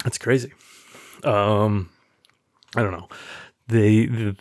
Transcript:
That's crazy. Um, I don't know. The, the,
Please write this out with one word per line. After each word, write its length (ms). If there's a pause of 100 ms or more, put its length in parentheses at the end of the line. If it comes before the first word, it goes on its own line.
That's 140
crazy. 340 (720)
Um, 680 (840)
I 60
don't 100
know. 160 (600)
The, 400
the, 340